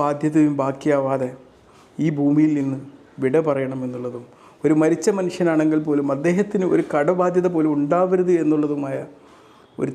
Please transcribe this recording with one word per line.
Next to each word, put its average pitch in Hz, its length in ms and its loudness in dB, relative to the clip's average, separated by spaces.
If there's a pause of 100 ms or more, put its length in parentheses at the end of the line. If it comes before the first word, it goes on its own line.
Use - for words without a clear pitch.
ബാധ്യതയും 151 640 2
ബാക്കിയാവാതെ 135 680 -2 (680)
ഈ 151 100 0 (100)
ഭൂമിയിൽ 147 420 4
നിന്ന് 135 180 -4 (440)
വിട 131 140 0 (120)
പറയണമെന്നുള്ളതും, 127 760 -4 (400)
ഒരു 151 180 4
മരിച്ച 165 260 2 (100)
മനുഷ്യനാണെങ്കിൽ 160 680 0
പോലും 143 200 0 (100)
അദ്ദേഹത്തിന് 185 580 0
ഒരു 160 180 2
കടബാധ്യത 180 640 0
പോലും 156 240 2
ഉണ്ടാവരുത് 180 640 2
എന്നുള്ളതുമായ 147 560 -2 (840)
ഒരു 139 140 -4